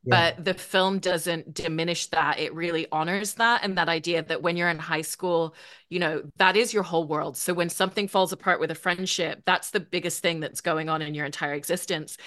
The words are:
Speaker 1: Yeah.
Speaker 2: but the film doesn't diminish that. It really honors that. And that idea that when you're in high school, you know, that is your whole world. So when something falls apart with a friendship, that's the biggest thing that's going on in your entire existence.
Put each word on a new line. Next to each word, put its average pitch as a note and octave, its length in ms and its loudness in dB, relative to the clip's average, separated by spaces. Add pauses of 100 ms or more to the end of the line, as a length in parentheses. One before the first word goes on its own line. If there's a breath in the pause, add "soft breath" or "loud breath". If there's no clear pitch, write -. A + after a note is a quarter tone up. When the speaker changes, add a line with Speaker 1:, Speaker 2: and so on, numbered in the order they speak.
Speaker 1:
Yeah. E3+ 300 4
Speaker 2:
but F3 100 -10
the F3+ 120 0
film F#3+ 420 2
doesn't E3+ 560 -2
diminish E3 540 -2
that. D3+ 320 0
It D#3 160 -4
really E3 360 -2
honors F3+ 440 -2
that. A#3 280 2
And F#3+ 140 -2
that E3 120 2
idea E3 340 0
that D#3+ 180 -4
when E3+ 160 2
you're F3 120 2
in D#3+ 100 -2
high D#3+ 240 -2
school, E3 500 0 (360 loud breath)
you F3+ 100 -4
know, D#3+ 240 0 (140)
that F#3 200 6
is A3+ 160 4
your G#3 80 2
whole E3 240 0
world. D3+ 320 -2
So - 160 -2
when E3+ 160 0
something F#3+ 380 0
falls F#3 240 2
apart F3+ 280 0
with D#3+ 120 0
a D#3 40 -6
friendship, F3+ 720 -2
that's F#3 240 2
the G3+ 120 0
biggest E3+ 420 -4
thing E3+ 160 2
that's - 220 -6
going D#3 280 -2
on D#3 140 -2
in D3+ 100 -6
your D3 140 -4
entire C#3+ 260 -4
existence. D#3 720 -4